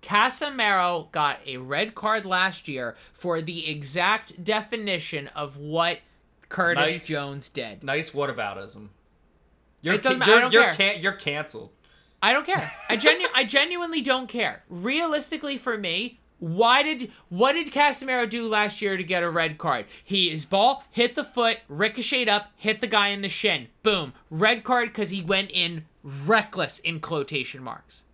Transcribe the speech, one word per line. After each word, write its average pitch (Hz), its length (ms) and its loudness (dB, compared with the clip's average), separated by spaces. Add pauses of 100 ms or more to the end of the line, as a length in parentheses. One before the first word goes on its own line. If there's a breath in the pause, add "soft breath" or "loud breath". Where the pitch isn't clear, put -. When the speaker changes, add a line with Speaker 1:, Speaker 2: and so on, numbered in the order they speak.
Speaker 1:
Casemiro 208 1080 2
got 147 340 0
a 131 120 -10
red 143 360 -4
card 214 320 -2
last 185 420 -2
year 127 280 -6 (160 soft breath)
for 165 280 -2
the 165 280 -8
exact 175 720 -2
definition 202 880 -4
of 143 280 -8
what 160 420 0 (500)
Curtis 170 360 2
Speaker 2:
Nice, 160 220 -2
Speaker 1:
Jones 143 420 -6
did. 113 340 -10
Speaker 2:
nice 143 280 -4
whataboutism. 107 800 -4 (920)
You're 175 120 2
Speaker 1:
It 208 80 0
doesn't 202 180 2
Speaker 2:
ca-, - 60 4
Speaker 1:
ma-, 202 60 8
I - 20 10
Speaker 2:
you're, 233 80 10
Speaker 1:
don't 254 100 2
Speaker 2:
you're 233 120 10
Speaker 1:
care. 196 300 2
Speaker 2:
can-, 170 80 -10
you're 190 100 0
canceled. - 580 -6 (520 soft breath)
Speaker 1:
I 214 100 6
don't 302 140 2
care. 349 260 -2 (160)
I 240 80 2
genu-, 302 340 4
Speaker 2:
<laughs> - 40 -14
Speaker 1:
I 262 100 6
genuinely 330 560 0
don't 254 280 0
care. 220 400 -4
Realistically 294 880 -2
for 240 200 -4
me, 196 420 -4 (200)
why 226 440 4
did, 277 280 -4 (180 loud breath)
what 220 240 2
did 311 200 -2
Casemiro 262 560 2
do 233 200 -4
last 208 340 0
year 196 140 0
to 185 80 -4
get 175 180 0
a 170 80 0
red 160 280 0
card? 135 280 -2 (160 loud breath)
He, 185 280 2
his 156 140 -6
ball 240 460 2
hit 240 240 0
the 294 100 -4
foot, 226 340 0 (100)
ricocheted 220 600 0
up, 208 280 0
hit 214 240 -2
the 240 60 -2
guy 202 220 4
in 202 140 -4
the 196 60 -4
shin. 170 400 -2 (140)
Boom. 180 300 0 (180 soft breath)
Red 214 340 2
card 240 300 0
'cause 202 160 -4
he 190 120 -6
went 190 300 0
in 170 320 -2 (180)
reckless 151 760 -2
in 165 200 -6
quotation 143 600 -6
marks. - 400 -14 (120)